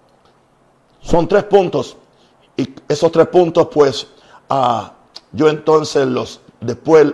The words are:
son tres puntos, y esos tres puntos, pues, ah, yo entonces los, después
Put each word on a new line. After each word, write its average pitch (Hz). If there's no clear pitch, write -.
son 165
tres 202
puntos, 180
y 135
esos 160
tres 165
puntos, 170
pues, 139
ah, 123
yo 151
entonces 151
los, 123
después 143